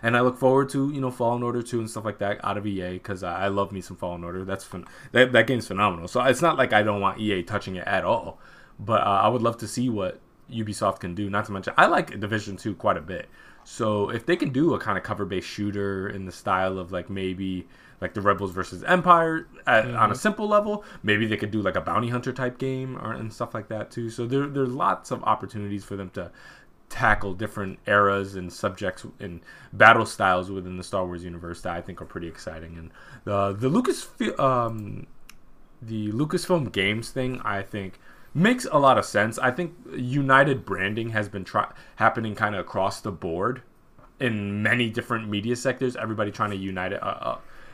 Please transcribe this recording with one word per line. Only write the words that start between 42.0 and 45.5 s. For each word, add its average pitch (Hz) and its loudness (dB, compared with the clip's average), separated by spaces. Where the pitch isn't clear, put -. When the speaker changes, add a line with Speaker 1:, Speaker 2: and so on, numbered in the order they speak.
Speaker 1:
kinda 104 -2
across 98 -2
the 107 -4
board 95 -2
in 104 0
many 113 2
different 110 -4
media 104 0